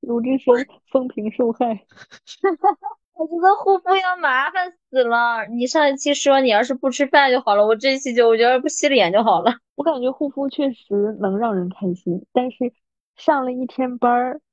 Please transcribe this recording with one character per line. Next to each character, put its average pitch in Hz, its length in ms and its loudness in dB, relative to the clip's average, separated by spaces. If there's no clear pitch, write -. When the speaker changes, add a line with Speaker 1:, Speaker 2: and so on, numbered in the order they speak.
Speaker 1:
鲁 233 200 -4
智 233 80 -4
深 254 280 2
风 262 180 0
评 214 220 -6
受 233 220 -2
害。 247 160 -2
Speaker 2:
<laughs> - 1500 -6
我 320 120 -6
觉 311 60 -8
得 349 300 4
护 392 160 2
肤 359 180 0
要 370 200 -2
麻 277 340 -2
烦 359 220 -6
死 254 140 2
了。 233 420 0
你 240 200 -4
上 294 260 2
一 269 40 -4
期 285 180 -2
说 277 260 2
你 262 80 2
要 214 140 4
是 247 100 -2
不 262 180 -2
吃 277 160 -2
饭 277 240 4
就 247 100 2
好 214 140 0
了， 208 120 4
我 220 100 2
这 262 160 0
一 269 60 -2
期 262 160 -6
就， 233 120 4
我 226 100 6
觉 233 120 4
得 254 100 4
不 269 80 -4
洗 - 220 -2
脸 208 240 2
就 208 100 4
好 190 200 2
了。 233 100 2
Speaker 1:
我 285 100 -8
感 302 160 -2
觉 254 100 -2
护 277 200 -6
肤 277 180 -6
确 277 240 -4
实 208 480 -4
能 196 160 -2
让 220 180 -2
人 180 140 -2
开 190 260 -8
心， 180 380 -6
但 254 180 -2
是 247 220 -6
上 277 280 0
了 254 80 -4
一 254 140 -6
天 254 320 -6
班 240 120 2
儿 254 300 -2